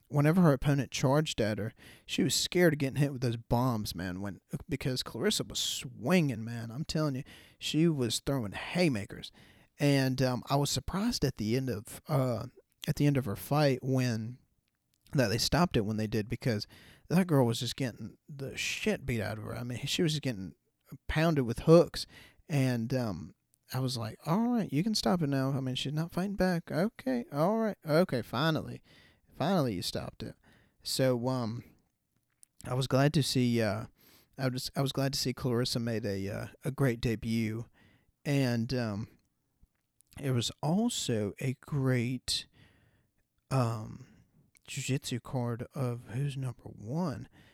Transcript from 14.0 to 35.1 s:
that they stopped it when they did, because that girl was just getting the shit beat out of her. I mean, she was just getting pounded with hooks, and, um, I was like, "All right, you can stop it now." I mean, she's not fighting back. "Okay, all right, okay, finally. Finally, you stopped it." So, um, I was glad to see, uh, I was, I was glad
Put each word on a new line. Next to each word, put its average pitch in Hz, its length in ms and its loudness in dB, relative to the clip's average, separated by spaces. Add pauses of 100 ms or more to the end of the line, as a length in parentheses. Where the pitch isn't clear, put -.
that 127 140 4
they 117 100 2
stopped - 380 2
it 110 80 4
when 107 140 -2
they 110 80 0
did, 107 220 -2
because 113 380 -2 (420)
that 180 180 4
girl 143 180 6
was 117 160 0
just 117 160 -4
getting 113 400 -6 (120)
the 139 280 -10
shit - 480 -2
beat 123 160 0
out 101 180 -4
of 107 60 -10
her. 107 120 -8
I 120 60 -8
mean, 120 220 -8
she 160 180 0
was 156 100 4
just 147 100 -2
getting 98 320 -4 (540)
pounded 156 360 2
with 117 160 -2
hooks, - 460 6 (420)
and, 131 460 0
um, 98 400 -4 (400)
I 127 60 -2
was 131 160 -2
like, 110 300 -8
"All 175 140 0
right, 233 320 0
you 143 100 2
can 220 120 0
stop 185 280 2
it 147 60 2
now." 135 240 2
I 135 80 0
mean, 127 140 -2
she's 135 180 -4
not 160 200 -2
fighting 190 220 -2
back. 185 360 0
"Okay, 233 640 -2
all 170 260 2
right, 220 180 -2 (100)
okay, 151 360 2
finally. 123 600 -2 (560)
Finally, 147 360 2
you 85 80 -2
stopped - 400 -6
it." - 120 -10 (480)
So, 127 460 2
um, 120 360 -2 (1040)
I 127 80 -4
was 127 120 0
glad 139 280 4
to 147 80 4
see, 120 400 2
uh, 110 220 -2 (540)
I 135 100 -2
was, 127 260 -6
I - 80 0
was 131 100 -2
glad 135 200 -2